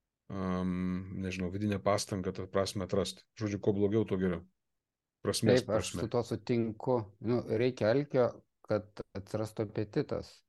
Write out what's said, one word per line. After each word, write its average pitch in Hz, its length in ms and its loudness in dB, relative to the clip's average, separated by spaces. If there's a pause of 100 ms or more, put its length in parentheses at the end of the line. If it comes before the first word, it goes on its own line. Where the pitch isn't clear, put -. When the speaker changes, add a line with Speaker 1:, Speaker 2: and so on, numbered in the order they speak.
(300)
Speaker 1:
am, 92 440 -2 (420)
nežinau, 92 340 -4
vidinę 101 300 -2
pastangą 98 540 0
tą 92 140 -8
prasmę 98 380 -2
atrasti. - 380 -2 (100)
Žodžiu, 101 260 -4
kuo 107 140 2
blogiau, 101 320 4
tuo 98 140 -2
geriau. 90 240 0 (800)
Prasmės 113 380 4
Speaker 2:
Taip, - 80 -4
aš 107 180 0
Speaker 1:
prasme. 90 140 -4
Speaker 2:
su 113 80 -4
tuo 120 120 0
sutinku. 117 720 0 (200)
Nu, 117 280 0
reikia 113 440 2
alkio... 131 380 4 (320)
kad - 500 -2
atsirastų 107 560 -4
apetitas. - 640 -4 (200)